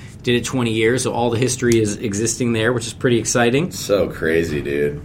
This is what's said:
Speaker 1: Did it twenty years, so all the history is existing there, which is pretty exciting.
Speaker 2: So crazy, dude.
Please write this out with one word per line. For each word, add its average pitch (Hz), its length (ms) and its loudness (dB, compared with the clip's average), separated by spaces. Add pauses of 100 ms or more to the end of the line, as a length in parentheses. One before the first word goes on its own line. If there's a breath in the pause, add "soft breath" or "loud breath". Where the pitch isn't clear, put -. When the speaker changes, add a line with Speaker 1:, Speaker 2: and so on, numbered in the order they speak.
(240 loud breath)
Speaker 1:
Did 123 140 2
it 117 80 -4
twenty 120 280 -2
years, 113 300 2
so 120 100 -2
all 120 160 0
the 117 80 0
history 120 420 2
is 104 180 0
existing 117 560 -2
there, 113 200 2
which 117 140 -4
is - 60 -8
pretty 120 260 2
exciting. 123 500 2
Speaker 2:
So 95 380 0
crazy, 80 520 0
dude. 71 460 -2